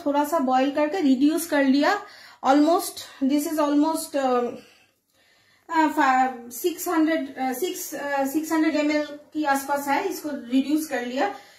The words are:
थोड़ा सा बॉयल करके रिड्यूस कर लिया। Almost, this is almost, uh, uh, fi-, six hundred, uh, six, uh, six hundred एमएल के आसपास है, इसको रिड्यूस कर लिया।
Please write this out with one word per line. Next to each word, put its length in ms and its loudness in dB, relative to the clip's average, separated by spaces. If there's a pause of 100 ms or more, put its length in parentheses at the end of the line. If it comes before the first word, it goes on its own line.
थोड़ा 200 2
सा 140 -2
बॉयल 320 2
करके 300 -2
रिड्यूस 480 4
कर 140 2
लिया। 380 2 (460)
Almost, 580 2 (180)
this 300 0
is 140 0
almost, 480 0
uh, 280 2 (1300)
uh, 240 4
fi-, 420 2 (240)
six 280 -4
hundred, 500 0
uh, 160 -4 (100)
six, 300 -6
uh, 420 -2
six 160 -2
hundred 240 2
एमएल 300 0
के 400 -8
आसपास 420 0
है, 220 0
इसको 240 -6
रिड्यूस 540 0
कर 180 -6
लिया। 280 -2 (260)